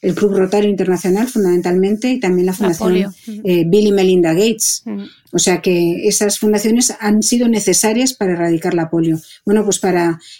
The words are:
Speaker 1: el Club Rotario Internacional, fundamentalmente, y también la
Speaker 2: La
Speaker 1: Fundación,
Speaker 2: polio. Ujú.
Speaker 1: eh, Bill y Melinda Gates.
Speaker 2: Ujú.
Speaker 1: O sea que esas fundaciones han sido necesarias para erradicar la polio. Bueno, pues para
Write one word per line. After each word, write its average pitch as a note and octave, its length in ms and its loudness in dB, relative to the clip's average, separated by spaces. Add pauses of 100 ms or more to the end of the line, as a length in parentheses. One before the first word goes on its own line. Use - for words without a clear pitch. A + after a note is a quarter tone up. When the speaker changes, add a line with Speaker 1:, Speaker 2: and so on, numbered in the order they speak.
Speaker 1:
el F#3 120 0
Club G3 220 0
Rotario G#3 340 2
Internacional, F#3 600 0
fundamentalmente, F#3 840 0
y B3+ 80 -2
también F3+ 280 0
la F#3 40 0
Speaker 2:
La F#3 60 -6
Speaker 1:
Fundación, F#3 320 -2
Speaker 2:
polio. F#3 240 0 (120)
Ujú. G#3+ 200 -12
Speaker 1:
eh, F3 200 2
Bill G#3 220 4
y G3+ 60 4
Melinda F#3 400 2
Gates. A3 520 0
Speaker 2:
Ujú. G3+ 180 -10 (280)
Speaker 1:
O F3 80 0
sea F3 220 2
que F3 480 0
esas G#3 300 -2
fundaciones A3 600 0
han G#3+ 240 0
sido A#3+ 240 0
necesarias A3 640 0
para F#3 200 -2
erradicar E3+ 400 -2
la E3 160 -2
polio. E3 280 0 (280)
Bueno, G#3 180 2
pues G3 160 -2
para F3 400 0 (200)